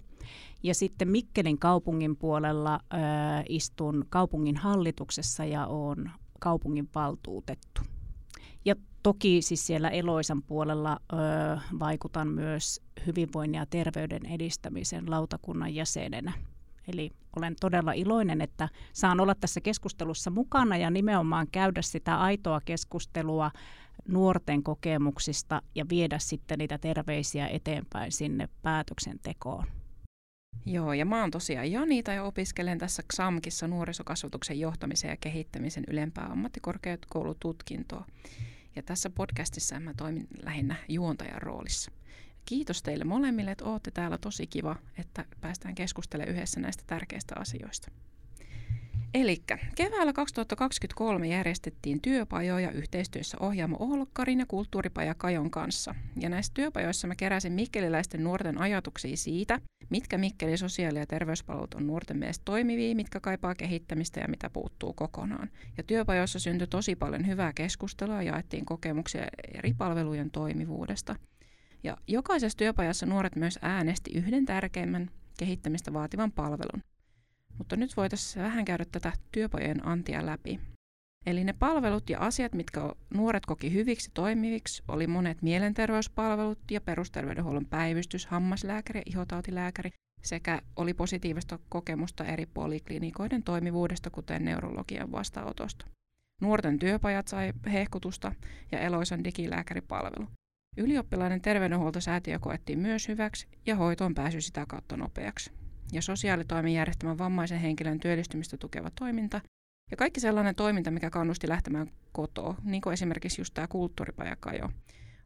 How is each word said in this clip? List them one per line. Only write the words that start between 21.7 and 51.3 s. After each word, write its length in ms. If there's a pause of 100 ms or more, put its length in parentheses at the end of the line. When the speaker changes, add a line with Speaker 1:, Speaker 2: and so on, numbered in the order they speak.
Speaker 1:
sitä 380
aitoa 460
keskustelua 840 (560)
nuorten 560
kokemuksista 1000 (140)
ja 140
viedä 300
sitten 400
niitä 180
terveisiä 720
eteenpäin 640
sinne 380 (120)
päätöksentekoon. 1040 (1000)
Speaker 2:
Joo, 280
ja 120
mä 160
oon 100
tosiaan 400
Janita 420
ja 100
opiskelen 540
tässä 300
ksamkissa 600
nuorisokasvatuksen 920
johtamisen 500
ja 80
kehittämisen 720
ylempää 380
ammattikorkeakoulututkintoa. 1800 (680)
Ja 80
tässä 260
podcastissa 720
mä 140
toimin 340 (160)
lähinnä 320 (140)
juontajan 520
roolissa. 500 (540)
Kiitos 380
teille 200
molemmille, 480
että 140
ootte 260
täällä. 260
Tosi 300
kiva, 280 (220)
että 280 (160)
päästään 340
keskustelemaan 600
yhdessä 240
näistä 280
tärkeistä 520
asioista. 520 (1200)
Elikkä 440 (180)
keväällä 380
kaksituhatta 420
kaksikymmentäkolme 720
järjestettiin 720